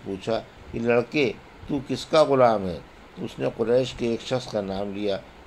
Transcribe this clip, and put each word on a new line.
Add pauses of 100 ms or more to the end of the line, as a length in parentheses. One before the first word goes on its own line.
پوچھا (300)
کہ،
"لڑکے، (360)
تو
کس
کا
غلام
ہے؟" (360)
تو
اس
نے (100)
قریش
کے
ایک
شخص
کا
نام
لیا (280)